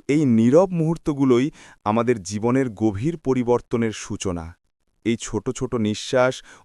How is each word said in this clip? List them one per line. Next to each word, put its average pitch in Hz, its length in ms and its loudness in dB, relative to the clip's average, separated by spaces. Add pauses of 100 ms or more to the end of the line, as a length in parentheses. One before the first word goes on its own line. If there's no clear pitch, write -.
এই 147 180 2
নীরব 123 440 6
মুহূর্তগুলোই 151 800 0 (320)
আমাদের 113 400 0
জীবনের 117 460 -2
গভীর 110 480 -2
পরিবর্তনের 120 760 0
সূচনা। 87 640 -8 (500)
এই 113 160 0
ছোট - 300 -6
ছোট 127 260 -6
নিঃশ্বাস 123 680 -2 (220)